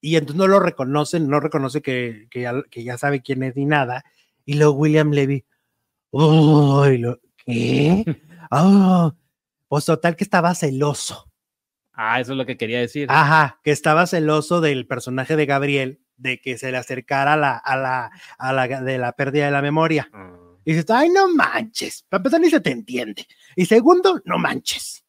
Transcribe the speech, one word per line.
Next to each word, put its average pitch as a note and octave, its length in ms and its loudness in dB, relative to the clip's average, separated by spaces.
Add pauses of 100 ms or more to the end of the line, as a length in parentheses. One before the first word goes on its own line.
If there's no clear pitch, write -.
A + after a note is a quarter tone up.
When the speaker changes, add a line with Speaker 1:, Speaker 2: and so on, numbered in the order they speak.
Speaker 1:
Y D#3+ 160 -2
entonces D3 200 -4
no F#3+ 100 4
lo G3 120 6
reconocen, D3+ 680 -2
no D3 100 2
reconoce C#3+ 420 -4
que, A#2+ 500 -6
que B2 100 -8
ya, A#2+ 120 -6 (160)
que A#2 140 -14
ya A#2+ 140 -10
sabe C#3+ 240 -4
quién C3 220 -6
es B2+ 120 -6
ni C#3 100 -4
nada. C3+ 380 -2 (420)
Y C#3+ 100 -4
luego D3+ 180 4
William D3+ 380 2
Levy, C#3 340 0 (680)
uy, D3 880 4
lo, A#2+ 200 -4 (260)
¿qué? C3 600 0
Speaker 2:
<laughs> - 180 -6 (260)
Speaker 1:
Ah, F3+ 640 4 (540)
pues C#3+ 160 -2
total E3 320 0
que G3+ 80 -4
estaba F3+ 320 2
celoso. C#3+ 760 -4 (600)
Speaker 2:
Ah, A2+ 300 -2
eso A#2+ 100 -8
es C3+ 60 -6
lo C3 80 -4
que A#2+ 100 -8
quería A#2 240 -6
decir. C3 320 -6
Speaker 1:
Ajá, D3+ 500 2
que D3 100 -2
estaba D#3+ 360 2
celoso D#3 540 0
del C#3 260 -2
personaje B2+ 480 -6
de D3+ 100 0
Gabriel, C#3 540 -2 (160)
de B2+ 240 -8
que B2+ 180 -8
se C3 140 -8
le B2+ 60 -4
acercara C#3 560 -2
a D#3 40 2
la, C#3 200 0
a C3+ 180 -4
la, C3 360 -6 (260)
a C3 160 -6
la C3 140 -2 (140)
de C3 180 -4
la B2 140 -4
pérdida C#3+ 340 -2
de C#3+ 40 -2
la C#3+ 100 0
memoria. D#3 520 -2
Speaker 2:
Ah. F#2+ 240 -20 (260)
Speaker 1:
Y D#3 100 -4
dices, D#3+ 180 -2
"Ay, C#4 180 4
no F#4+ 240 4
manches". - 720 -4
Para F#3+ 140 -2
empezar, C4+ 180 0
ni E4 100 4
se D#4 120 2
te D#3 100 -4
entiende. A#2+ 540 -10 (300)
Y F3+ 100 0
segundo, F4 580 4
no - 140 -4
manches - 720 -6